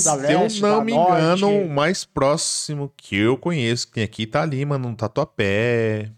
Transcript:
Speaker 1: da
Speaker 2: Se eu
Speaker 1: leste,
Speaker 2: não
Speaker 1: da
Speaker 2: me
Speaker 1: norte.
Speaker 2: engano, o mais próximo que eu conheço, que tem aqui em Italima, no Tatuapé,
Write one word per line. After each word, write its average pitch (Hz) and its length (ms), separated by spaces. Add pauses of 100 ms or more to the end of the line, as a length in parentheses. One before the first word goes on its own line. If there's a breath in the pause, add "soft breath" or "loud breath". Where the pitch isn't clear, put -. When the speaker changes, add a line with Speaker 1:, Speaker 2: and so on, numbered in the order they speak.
Speaker 1:
da 151 160
Speaker 2:
Se 143 140
eu 165 80
Speaker 1:
leste, 214 220
Speaker 2:
não 208 160
Speaker 1:
da 220 60
Speaker 2:
me 226 80
Speaker 1:
norte. 175 200
Speaker 2:
engano, 190 520
o 170 40
mais 151 360
próximo 143 920
que - 200
eu 113 200
conheço, 123 500
que - 80
tem 113 100
aqui - 180
em - 20
Italima, 143 540
no 123 180
Tatuapé, 110 1200